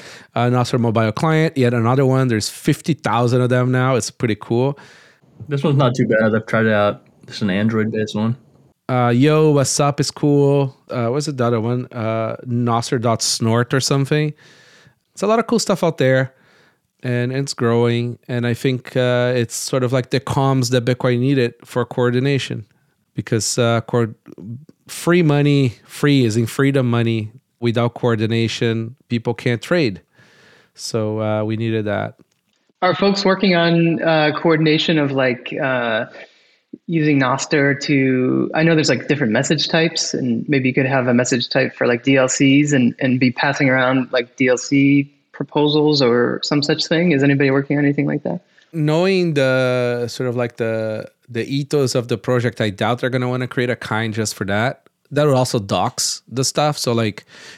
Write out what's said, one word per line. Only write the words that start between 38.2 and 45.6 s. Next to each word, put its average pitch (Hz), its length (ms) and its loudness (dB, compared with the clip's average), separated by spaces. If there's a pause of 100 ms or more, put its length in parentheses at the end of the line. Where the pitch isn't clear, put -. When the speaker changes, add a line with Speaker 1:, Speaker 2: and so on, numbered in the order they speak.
Speaker 3:
I 160 100 2
know 165 100 4
there's, 151 140 2
like, 120 180 0
different 139 260 0
message 139 360 0
types, - 460 -2
and 117 340 -2
maybe 131 200 2
you 127 60 -2
could 135 120 0
have 127 200 0
a 123 80 2
message 123 340 0
type 131 280 -2
for, 123 100 0
like, 120 160 0
D 139 140 4
L 131 120 4
Cs 143 440 4
and, 127 260 4
and 127 220 0
be 127 100 4
passing 139 380 0
around, 127 420 0
like, 123 240 -4
D 127 140 0
L 123 100 2
C 143 560 2 (160)
proposals 147 720 0